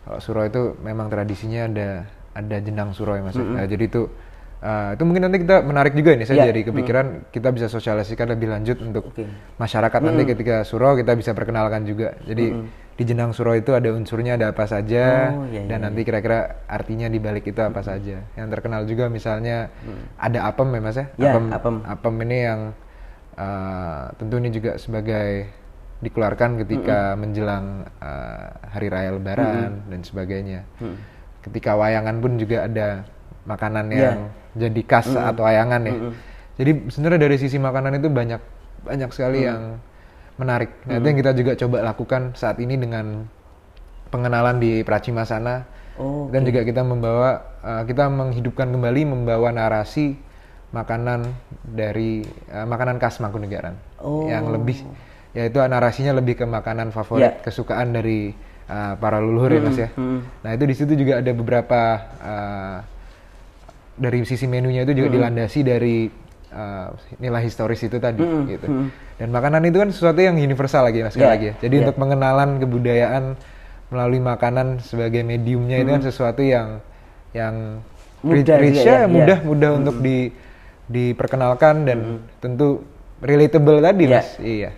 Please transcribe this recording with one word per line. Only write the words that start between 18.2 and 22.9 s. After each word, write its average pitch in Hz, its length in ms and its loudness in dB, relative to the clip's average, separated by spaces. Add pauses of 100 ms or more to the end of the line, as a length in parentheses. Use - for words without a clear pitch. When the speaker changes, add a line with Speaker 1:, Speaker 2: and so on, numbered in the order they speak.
Speaker 1:
Yang 110 100 -8 (100)
terkenal 113 320 -6
juga 117 160 -2
misalnya 113 640 -4 (160)
Speaker 2:
Mm. 107 180 -12 (140)
Speaker 1:
ada 113 220 -2 (100)
apem 135 220 0
ya, 117 100 -4
Mas, 110 160 -4
ya? 139 160 -6
Speaker 2:
Iya, 139 160 2
Speaker 1:
Apem, 113 220 2
Speaker 2:
apem. 117 240 -4 (100)
Speaker 1:
apem 110 300 -4 (100)
ini 123 160 -2
yang, 113 180 -2 (800)